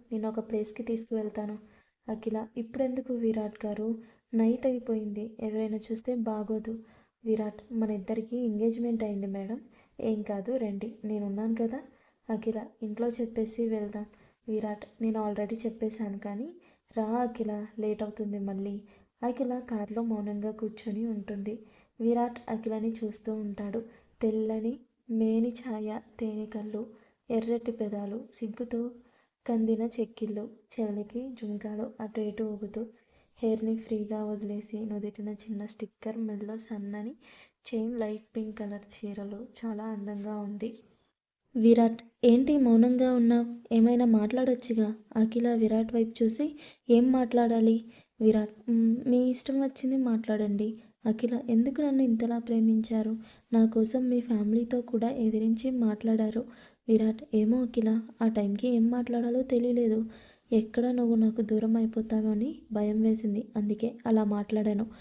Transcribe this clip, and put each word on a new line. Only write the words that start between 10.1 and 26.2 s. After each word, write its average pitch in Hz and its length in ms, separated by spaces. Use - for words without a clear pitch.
కాదు, 208 340
రండి, 220 380
నేనున్నాను 208 500
కదా." 226 260
అఖిల, 220 360
"ఇంట్లో 226 260
చెప్పేసి 226 600
వెళ్దాం." 208 380
విరాట్, 214 360
"నేను 220 200
already 208 460
చెప్పేశాను 214 520
కానీ 220 360
రా 220 80
అఖిల, 220 640
లేట్ 214 240
అవుతుంది 208 360
మళ్ళీ." 196 420
అఖిల 247 360
కారులో 214 440
మౌనంగా 208 480
కూర్చొని 220 560
ఉంటుంది. 208 600
విరాట్ 240 380
అఖిలని 220 440
చూస్తూ 220 420
ఉంటాడు. 208 500
తెల్లని 220 560
మేని 220 380
ఛాయ, 220 520